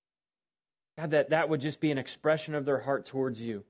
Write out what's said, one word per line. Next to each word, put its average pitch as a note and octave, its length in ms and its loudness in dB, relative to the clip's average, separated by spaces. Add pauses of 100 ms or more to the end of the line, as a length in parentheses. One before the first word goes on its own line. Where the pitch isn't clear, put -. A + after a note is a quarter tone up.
(1000)
God, D#3 140 -4
that D3 180 4
that D#3 180 4
would D#3 120 0
just D3 200 -4
be D#3 100 2
an C#3 80 0
expression D#3 560 -2
of C#3+ 100 -2
their C3+ 160 2
heart C#3 260 -2
towards C3 340 -4
you. A2 300 -6